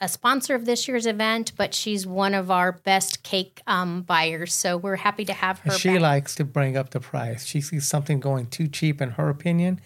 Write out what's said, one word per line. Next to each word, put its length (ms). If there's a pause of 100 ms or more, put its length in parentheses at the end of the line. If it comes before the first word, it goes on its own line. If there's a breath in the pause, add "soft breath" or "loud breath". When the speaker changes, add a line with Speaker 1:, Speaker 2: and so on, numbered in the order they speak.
Speaker 1:
a 80
sponsor 440
of 120
this 200
year's 220
event, 480
but 180
she's 320
one 280
of 180
our 220
best 500
cake, 440
um, 340
buyers. 520
So 220
we're 220
happy 260
to 100
have 260
her 120
Speaker 2:
And 80
she 140
Speaker 1:
back. 80
Speaker 2:
likes 340
to 80
bring 320
up 140
the 100
price. 460
She 160
sees 260
something 320
going 280
too 200
cheap 340
in 100
her 180
opinion, 560